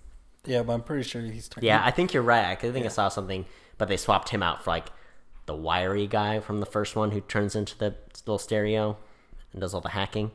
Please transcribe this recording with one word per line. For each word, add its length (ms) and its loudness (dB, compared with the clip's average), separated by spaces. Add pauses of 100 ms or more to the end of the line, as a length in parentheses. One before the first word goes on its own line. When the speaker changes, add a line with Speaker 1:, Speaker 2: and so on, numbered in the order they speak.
(440)
Speaker 1:
Yeah, 180 0
but 120 0
I'm 80 -2
pretty 220 -4
sure 180 -6
he's 260 -8
turned 160 -8
Speaker 2:
Yeah, 200 8
I 60 6
think 220 2
you're 100 4
right. 220 6
I 120 0
think 200 -2
I 80 -2
Speaker 1:
Yeah. 40 -2
Speaker 2:
saw 200 2
something, 380 -4 (320)
but 100 0
they 80 2
swapped 340 4
him 120 0
out 220 0
for, 60 0
like, 160 0 (600)
the 80 -6
wiry 540 0
guy 320 2
from 180 -4
the 80 -2
first 300 -2
one 160 2
who 80 -2
turns 340 -2
into 240 -4
the 160 -2 (320)
little 120 -2
stereo 580 0 (560)
and 80 -10
does 140 -4
all 60 -2
the 100 -8
hacking. 440 -2